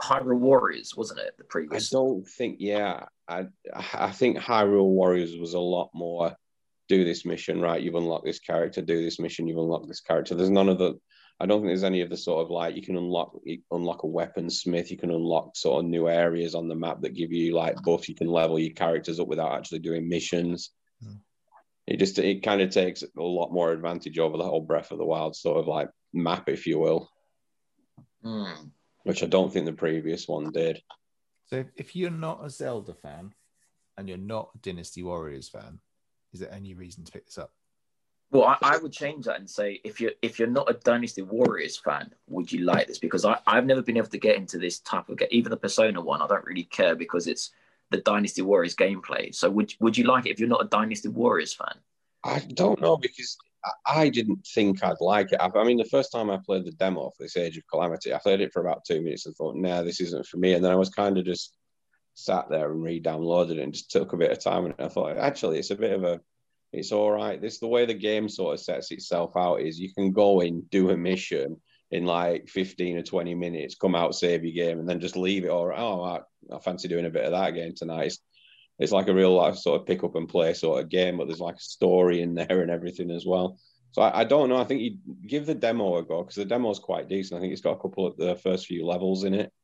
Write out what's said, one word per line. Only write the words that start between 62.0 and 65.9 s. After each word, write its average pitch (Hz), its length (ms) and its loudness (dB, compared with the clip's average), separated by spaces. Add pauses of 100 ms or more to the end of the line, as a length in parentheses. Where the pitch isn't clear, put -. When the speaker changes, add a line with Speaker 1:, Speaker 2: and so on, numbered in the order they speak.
Speaker 2:
sat - 360 -2
there 76 220 0
and 80 120 -4
re-downloaded 82 760 0
it - 20 -4
and 71 140 -4
just - 160 -12
took - 240 0
a 87 40 -2
bit 80 140 4
of - 80 -2
time. 90 260 0
And 85 120 -6
I 69 100 -6
thought, 78 300 -4
actually, 117 400 0
it's - 140 -6
a 98 40 -4
bit 104 180 0